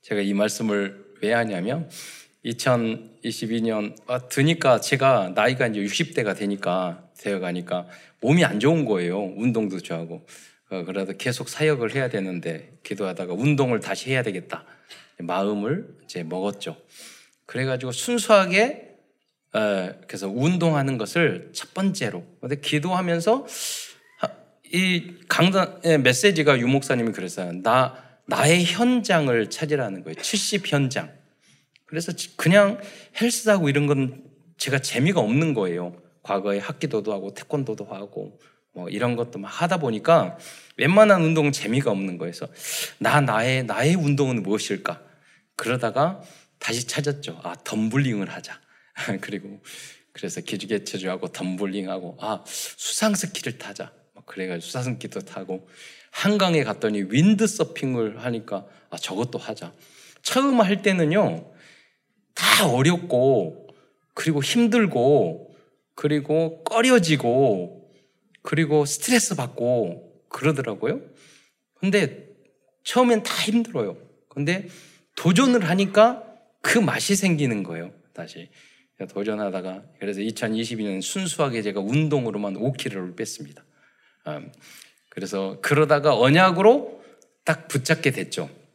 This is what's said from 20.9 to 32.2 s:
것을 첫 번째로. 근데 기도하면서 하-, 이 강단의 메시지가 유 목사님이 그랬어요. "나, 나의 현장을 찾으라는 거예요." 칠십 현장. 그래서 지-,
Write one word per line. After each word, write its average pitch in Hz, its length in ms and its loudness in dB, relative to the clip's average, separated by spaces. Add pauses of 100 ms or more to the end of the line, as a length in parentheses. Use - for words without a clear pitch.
것을 107 520 -2
첫 - 220 -12
번째로. 135 500 -2 (180)
근데 135 160 -6
기도하면서 175 920 0 (720)
하-, - 100 -4 (420)
이 175 440 0 (140)
강단의 170 720 4
메시지가 139 600 6
유 120 80 0
목사님이 127 440 2
그랬어요. 92 420 -6 (100)
"나, 120 400 2 (240)
나의 170 380 4
현장을 175 840 2
찾으라는 123 540 -4
거예요." 80 180 -12
칠십 - 500 -2
현장. 131 400 0 (760)
그래서 170 260 -6
지-, - 240 -10